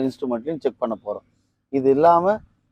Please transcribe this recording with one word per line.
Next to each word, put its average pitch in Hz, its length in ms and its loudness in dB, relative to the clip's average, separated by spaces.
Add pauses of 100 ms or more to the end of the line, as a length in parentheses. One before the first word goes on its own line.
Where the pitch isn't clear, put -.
இன்ஸ்ட்ருமெண்ட்லயும் 131 580 -6
செக் 120 180 -4
பண்ண 117 120 -4 (100)
போறோம். 101 200 -8 (540)
இது 131 180 2
இல்லாம 170 380 4 (380)